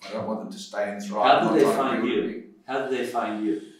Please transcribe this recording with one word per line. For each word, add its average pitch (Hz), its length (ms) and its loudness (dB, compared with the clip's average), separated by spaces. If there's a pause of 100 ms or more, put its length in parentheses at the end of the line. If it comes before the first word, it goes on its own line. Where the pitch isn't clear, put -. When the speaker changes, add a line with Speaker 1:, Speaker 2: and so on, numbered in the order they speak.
Speaker 1:
I 107 60 -10
don't 110 140 -6
want 110 140 -4
them - 100 -10
to - 60 -14
stay 101 360 -4
in 101 80 -8
Thrive. 107 420 4
Speaker 2:
How 110 60 2
Speaker 1:
I'm 107 40 2
Speaker 2:
did - 80 6
they - 60 8
Speaker 1:
not - 80 4
trying - 160 0
to 113 60 0
Speaker 2:
find - 60 -2
Speaker 1:
build 123 120 0
Speaker 2:
you? - 80 2
Speaker 1:
anything. - 200 -6 (240)
Speaker 2:
How 135 200 -4
did - 120 -8
they 120 60 -2
find 107 400 -4
you? - 160 0 (180)